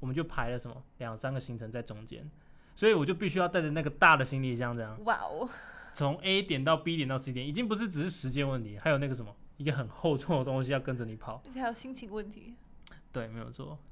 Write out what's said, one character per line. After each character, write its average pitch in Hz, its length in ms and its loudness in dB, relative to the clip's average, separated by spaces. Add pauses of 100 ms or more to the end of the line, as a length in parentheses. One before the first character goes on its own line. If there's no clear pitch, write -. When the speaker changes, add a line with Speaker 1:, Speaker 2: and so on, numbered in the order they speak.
Speaker 1:
我 131 60 -6
们 131 60 -2
就 160 120 0
排 131 240 -2
了 123 100 -2
什 120 100 -10
么， 117 140 -12 (160)
两 113 180 -8
三 131 160 -4
个 135 60 -4
行 123 180 -8
程 110 140 -10
在 120 100 -6
中 107 240 -10
间。 - 240 -14 (460)
所 214 140 6
以 226 60 10
我 151 120 4
就 180 80 2
必 190 140 0
须 151 100 0
要 180 80 4
带 175 160 2
着 151 80 0
那 156 100 0
个 147 80 0
大 160 280 10
的 135 80 2
行 135 180 0
李 127 140 0
箱 120 180 -2
这 117 80 -4
样。 110 220 -8
Speaker 2:
哇 220 140 2
哦。 156 300 -6 (440)
Speaker 1:
从 143 300 0
A 190 200 4
点 147 220 0
到 170 140 6
B 170 180 -2
点 147 100 0
到 135 100 0
C 131 160 -4
点， 127 140 -4
已 147 60 -4
经 220 160 0
不 214 80 2
是 220 120 -2
只 156 140 -2
是 180 80 0
时 139 180 0
间 139 200 0
问 131 160 -2
题， 104 140 -10
还 160 120 2
有 143 80 6
那 143 80 0
个 131 80 -2
什 123 100 -6
么， 104 120 -12 (220)
一 147 40 -8
个 143 80 0
很 127 160 -2
厚 147 300 2
重 139 220 0
的 127 60 0
东 131 200 0
西 127 80 0
要 135 80 2
跟 131 160 -4
着 120 80 -4
你 110 100 -8
跑。 110 300 -10
Speaker 2:
而 269 80 -16
且 254 80 -8
还 247 80 0
有 233 60 -4
心 254 200 -12
情 233 160 -12
问 208 180 -8
题。 220 280 -16 (560)
Speaker 1:
对， 117 160 -6
没 113 100 -10
有 113 140 -10
错。 143 260 -12 (140)